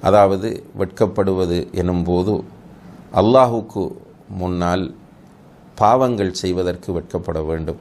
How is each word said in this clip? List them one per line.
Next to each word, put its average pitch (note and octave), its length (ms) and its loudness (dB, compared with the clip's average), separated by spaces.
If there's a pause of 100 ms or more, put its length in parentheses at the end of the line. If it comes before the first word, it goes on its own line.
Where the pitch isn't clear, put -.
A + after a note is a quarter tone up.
அதாவது F#2+ 600 4 (160)
வெட்கப்படுவது F#2 920 0
எனும்போது F2+ 720 0 (680)
அல்லாஹுக்கு A2+ 840 2 (340)
முன்னால் F2+ 640 -4 (840)
பாவங்கள் A2 580 2
செய்வதற்கு F2+ 600 -4
வெட்கப்பட E2 520 -6
வேண்டும். D#2+ 360 -4